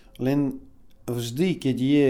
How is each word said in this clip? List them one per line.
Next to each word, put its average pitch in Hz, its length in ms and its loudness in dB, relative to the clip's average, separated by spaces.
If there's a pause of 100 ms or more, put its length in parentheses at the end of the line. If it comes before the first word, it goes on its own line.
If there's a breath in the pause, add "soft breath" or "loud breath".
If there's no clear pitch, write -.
(160 loud breath)
len 135 480 -2 (460)
vždy, 120 480 -2
keď 131 240 -2
je 143 280 4